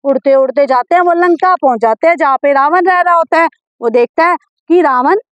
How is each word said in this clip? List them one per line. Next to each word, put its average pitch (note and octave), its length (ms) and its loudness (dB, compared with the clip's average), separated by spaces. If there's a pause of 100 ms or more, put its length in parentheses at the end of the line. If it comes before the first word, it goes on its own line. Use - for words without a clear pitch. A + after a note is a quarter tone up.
उड़ते C4+ 300 0
उड़ते C4+ 320 0
जाते B3+ 280 -2
हैं, F4+ 80 2
वो F4 100 0
लंका F4 420 0
पहुंच B3 260 -2
जाते A3 260 0
हैं E4+ 100 2
जहाँ C4+ 260 -2
पे C#4+ 100 0
रावण D4+ 340 0
रह F4+ 140 0
रहा F4 140 0
होता E4 240 0
है। E4 100 0 (320)
वो A#3+ 80 -4
देखता A#3+ 380 0
है F4 100 0 (320)
कि E4+ 140 2
रावण C#4 340 0 (160)